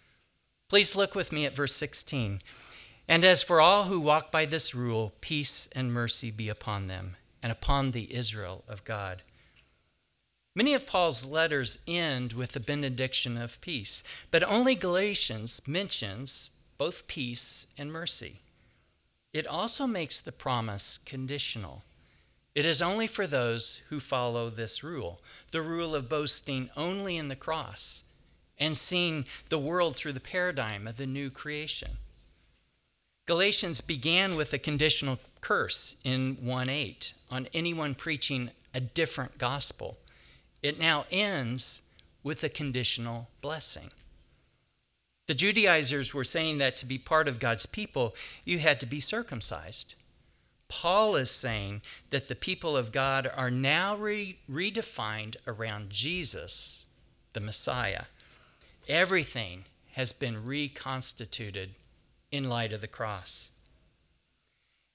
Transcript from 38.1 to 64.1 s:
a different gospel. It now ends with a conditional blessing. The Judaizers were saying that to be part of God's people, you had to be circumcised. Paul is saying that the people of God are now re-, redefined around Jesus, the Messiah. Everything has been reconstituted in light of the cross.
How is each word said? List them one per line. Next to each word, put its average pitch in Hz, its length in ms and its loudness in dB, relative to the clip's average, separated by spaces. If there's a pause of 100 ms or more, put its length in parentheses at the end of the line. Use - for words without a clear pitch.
a 131 60 -2
different 131 580 -2
gospel. - 580 -2 (640)
It 151 160 -2
now 160 320 4
ends 170 680 0 (420)
with 151 220 -4
a 147 40 2
conditional 120 800 -2 (120)
blessing. 147 500 -8 (1400)
The 160 80 0
Judaizers 165 800 6
were 135 120 0
saying 160 340 0
that 131 180 2
to 123 100 -4
be 131 120 -4
part 156 300 2
of 120 100 -2
God's 117 280 0
people, 135 480 -2 (300)
you 175 140 0
had 147 220 4
to 120 60 -6
be 147 140 -4
circumcised. 107 920 -4 (760)
Paul 196 480 4
is 131 140 2
saying 104 520 -4 (280)
that - 180 -2
the 120 60 -4
people 170 420 -2
of 117 160 0
God 135 420 0
are 127 160 0
now 156 460 2
re-, 208 420 -4 (120)
redefined 127 840 -4 (100)
around 104 440 -6
Jesus, 120 960 -2 (460)
the 110 80 -6
Messiah. 110 640 -2 (840)
Everything 139 760 0 (280)
has 131 200 0
been 113 320 -4
reconstituted 123 1300 -6 (600)
in 139 180 -2
light 117 240 0
of 104 80 -6
the 107 60 -8
cross. - 640 -8 (1400)